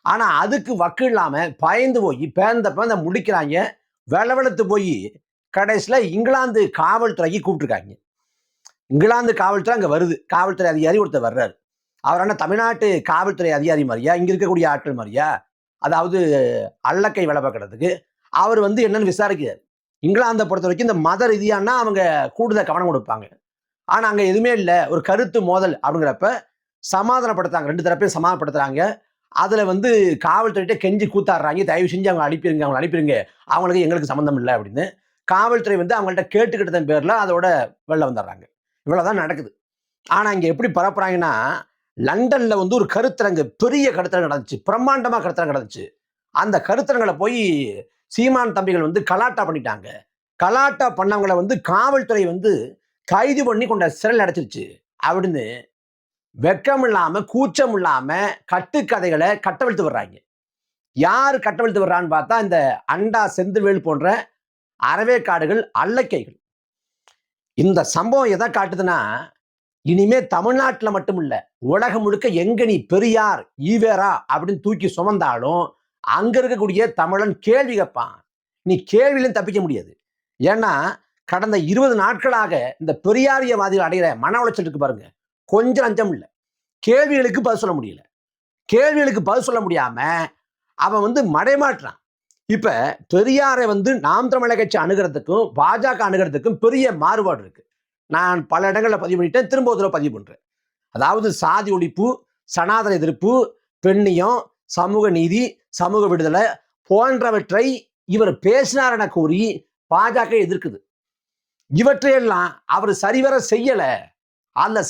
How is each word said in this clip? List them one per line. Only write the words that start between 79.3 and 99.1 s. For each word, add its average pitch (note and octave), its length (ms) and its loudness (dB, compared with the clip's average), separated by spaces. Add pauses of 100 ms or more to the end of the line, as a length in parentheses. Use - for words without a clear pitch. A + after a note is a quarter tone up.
தப்பிக்க G3+ 280 -2
முடியாது. C3+ 400 -6 (420)
ஏன்னா F#3 600 0 (220)
கடந்த G3+ 340 0
இருபது A3+ 360 2
நாட்களாக G3+ 840 0
இந்த E3 300 -4
பெரியாரியவாதிகள் A3+ 800 2
அடைகிற E3 300 0
மன D#3 220 -2
உளைச்சல் A#3 220 0
இருக்கு D#3+ 180 -2
பாருங்க, C3 340 -4 (320)
கொஞ்சம் A#3+ 400 2
அஞ்சம் G#3+ 280 0
இல்ல. A2 180 -10 (480)
கேள்விகளுக்கு C4+ 640 2
பதில் A3+ 180 0
சொல்ல F#3 220 -2
முடியல. G2+ 180 -12 (640)
கேள்விகளுக்கு C4+ 580 2
பதில் G#3 200 0
சொல்ல A#3 180 -2
முடியாம D#3 640 -2 (480)
அவன் G3+ 260 0
வந்து G#3+ 380 0
மடைமாட்டுறான். B3+ 580 0 (500)
இப்ப F3 520 0 (160)
பெரியாரை B3+ 520 2
வந்து G3+ 340 0
நாம் F#3 280 2
தமிழர் A#3+ 280 0
கட்சி G#3 220 0
அணுகிறதுக்கும் F3+ 800 0
பாஜக G#3+ 460 2
அணுகிறதுக்கும் F#3 520 0
பெரிய B3 380 2
மாறுபாடு F3 500 0
இருக்கு. - 240 -20 (400)
நான் F3 400 0
பல F#3 260 0
இடங்கள்ல G#3+ 280 0
பதிவு F3 220 -2